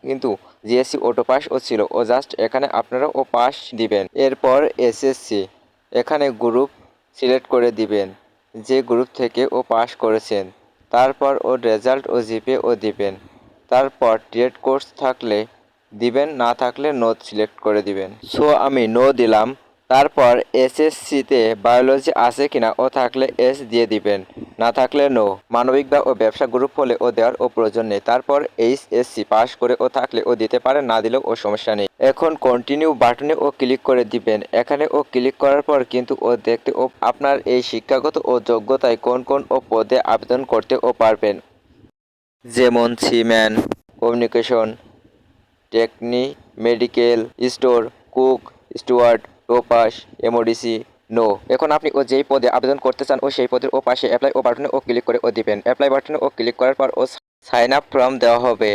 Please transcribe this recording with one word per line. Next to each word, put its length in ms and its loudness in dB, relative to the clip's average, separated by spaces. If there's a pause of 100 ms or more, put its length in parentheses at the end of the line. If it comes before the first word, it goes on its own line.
কিন্তু 220 -4 (380)
জিএসসি 300 0 (100)
অটো 220 0
পাস 140 2 (120)
ও 20 -2 (100)
ছিল, 120 -2 (180)
ও 20 2 (100)
just 200 0 (160)
এখানে 220 -2 (120)
আপনারা 280 -4 (120)
ও 20 -2 (140)
পাস 200 0 (240)
দিবেন। 240 0 (220)
এরপর 340 2 (280)
এসএসসি, 540 -2 (500)
এখানে 340 0 (180)
গ্রুপ 260 2 (480)
সিলেক্ট 360 0
করে 160 2 (100)
দিবেন, 280 0 (600)
যে 100 2 (120)
গ্রুপ 200 0 (100)
থেকে 240 -2 (120)
ও 40 0 (120)
পাস 180 0 (140)
করেছেন। 400 -2 (480)
তারপর 420 2 (160)
ও 20 0 (160)
রেজাল্ট 360 0 (100)
ও 40 0 (100)
জিপিএ 300 -4 (100)
ও 40 0 (120)
দিবেন। 300 -4 (580)
তারপর 420 2 (180)
ট্রেড 220 0 (120)
কোর্স 220 -2 (160)
থাকলে 360 -2 (540)
দিবেন, 360 0 (140)
না 80 2 (100)
থাকলে 260 -2 (140)
no 80 2 (160)
সিলেক্ট 400 -6
করে 220 2
দিবেন। 220 -6 (240)
So, 120 0 (220)
আমি 160 0 (120)
no 100 4 (160)
দিলাম। 260 4 (460)
তারপর 400 4 (300)
এসএসসিতে 760 0 (260)
বায়োলজি 460 4 (140)
আছে 180 0 (100)
কিনা, 160 0 (140)
ও 20 2 (120)
থাকলে 280 0 (220)
এস 100 0 (140)
দিয়ে 220 2
দিবেন, 260 -2 (420)
না 160 2
থাকলে 260 2 (140)
no। 80 2 (300)
মানবিক 360 2
বা 80 4 (100)
ও 20 0 (100)
ব্যবসা 320 0
গ্রুপ 260 0
হলে 160 0 (100)
ও 20 2 (100)
দেওয়ার 260 2
ও 20 0 (100)
প্রয়োজন 360 0
নেই। 180 -2
তারপর 300 2 (260)
এইচএসসি 580 -2 (100)
পাস 160 2 (120)
করে 120 0 (100)
ও 20 2 (120)
থাকলে 320 -2
ও 20 2 (100)
দিতে 240 -2
পারেন, 260 2
না 120 2
দিলেও 260 0
ও 40 -2 (100)
সমস্যা 360 -2
নেই। 80 -2 (220)
এখন 220 0 (160)
কন্টিনিউ 420 0 (140)
বাটনে 300 2 (120)
ও 20 0 (120)
ক্লিক 300 0
করে 140 4 (100)
দিবেন। 260 0 (220)
এখানে 240 -2 (120)
ও 20 2 (120)
ক্লিক 320 0
করার 260 4
পর 100 2 (140)
কিন্তু 200 -2 (140)
ও 20 2 (180)
দেখতে 240 -2 (100)
ও 20 2 (260)
আপনার 260 0 (180)
এই 160 2
শিক্ষাগত 460 -2 (160)
ও 20 2 (160)
যোগ্যতায় 480 0 (100)
কোন 120 0 (100)
কোন 120 0 (140)
ও 20 0 (140)
পদে 260 0 (160)
আবেদন 280 -2 (100)
করতে 240 0 (120)
ও 20 2 (120)
পারবেন, 340 2 (1120)
যেমন 440 2 (160)
সিম্যান, 460 2 (500)
কমিউনিকেশন, 680 0 (1000)
টেকনি, 520 -2 (420)
মেডিকেল 540 2 (340)
স্টোর, 280 2 (340)
কুক, 260 2 (380)
স্টুয়ার্ড, 420 2 (280)
টোপাস, 440 2 (340)
এমওডিসি, 480 -2 (400)
no। 120 2 (280)
এখন 220 -2
আপনি 200 -2
ও 40 2 (100)
যেই 180 2
পদে 180 2 (100)
আবেদন 280 0
করতে 220 -2
চান, 180 2
ও 100 -2
সেই 160 0
পদের 240 -2
ও 120 2
পাশে 240 0
অ্যাপ্লাই 260 0
ও 80 2
বাটনে 300 -2
ও 100 0
ক্লিক 220 -2
করে 180 0
ও 20 2 (100)
দিবেন। 280 -2
অ্যাপ্লাই 280 0
বাটনে 320 -2
ও 20 -2 (100)
ক্লিক 240 -4
করার 180 2
পর 100 0 (120)
ও 20 2 (460)
সাইন 280 2
আপ 140 0
ফর্ম 220 2 (100)
দেওয়া 220 4
হবে। 300 0